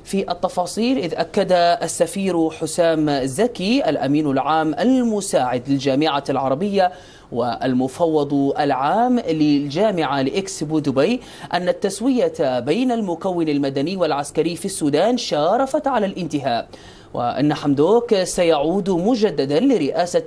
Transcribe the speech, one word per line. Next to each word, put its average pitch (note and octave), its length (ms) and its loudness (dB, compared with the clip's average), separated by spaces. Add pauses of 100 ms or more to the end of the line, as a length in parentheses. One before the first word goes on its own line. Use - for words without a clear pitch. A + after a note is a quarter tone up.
في - 260 -4
التفاصيل، F#3 680 -2
إذ D#3+ 160 -4
أكد F3 380 0
السفير E3+ 960 2
حسام D#3 760 0
زكي G3+ 640 0
الأمين D3 400 0
العام D3+ 440 0
المساعد G3 920 0
للجامعة C#3 640 0
العربية F3+ 600 0 (400)
والمفوض C#3 1300 0
العام D#3 580 2
للجامعة D3+ 1040 0
لإكسبو D#3 560 -4
دبي C#3+ 420 2 (340)
أن F3+ 140 0
التسوية F3 920 0
بين A#3 320 0
المكون F3+ 560 -2
المدني C#3+ 480 -2
والعسكري D#3 600 -2
في - 80 -10
السودان F#3+ 520 0
شارفت A#3 680 0
على A#3 200 0
الانتهاء، C#3+ 600 -4 (460)
وأن B2+ 400 0
حمدوك E3 600 2
سيعود E3+ 760 0
مجددا F#3 720 2
لرئاسة F3 680 0